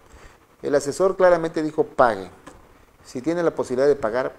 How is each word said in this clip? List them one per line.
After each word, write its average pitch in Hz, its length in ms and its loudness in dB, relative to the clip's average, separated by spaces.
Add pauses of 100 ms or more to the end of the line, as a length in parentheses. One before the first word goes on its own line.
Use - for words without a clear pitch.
(600)
El 139 140 -2
asesor 147 400 -2
claramente 170 460 2
dijo, 151 220 -2
"Paguen. 107 460 0 (760)
Si - 160 -12
tienen 170 220 -2
la 151 100 0
posibilidad 131 340 -2
de 143 100 4
pagar, 123 420 -4